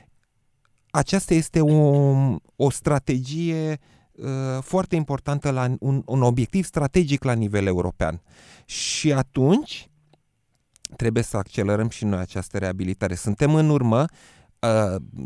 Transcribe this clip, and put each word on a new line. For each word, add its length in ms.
aceasta 440
este 260
o, 300
o 140
strategie, 1080
uh, 140
foarte 360
importantă, 540
la 280
un, 280
un 160
obiectiv 420
strategic 600
la 80
nivel 340
european. 560
Și 480
atunci 800
trebuie 260
să 140
accelerăm 520
și 160
noi 140
această 400
reabilitare. 560
Suntem 400
în 140
urmă, 360
uh, 400